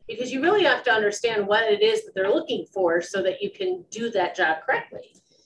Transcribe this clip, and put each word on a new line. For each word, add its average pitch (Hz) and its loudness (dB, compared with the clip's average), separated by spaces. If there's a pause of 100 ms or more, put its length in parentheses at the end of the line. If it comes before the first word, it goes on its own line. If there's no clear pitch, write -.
Because 240 -8
you 262 -4
really 370 4
have 262 2
to 240 2
understand 214 0
what 214 4
it 208 2
is 220 4
that - -20
they're 196 0
looking 254 -2
for 175 0
so 190 -4
that 185 -2
you 196 -4
can 185 -6
do 226 -6
that 185 -2
job 165 2
correctly. - -4 (320)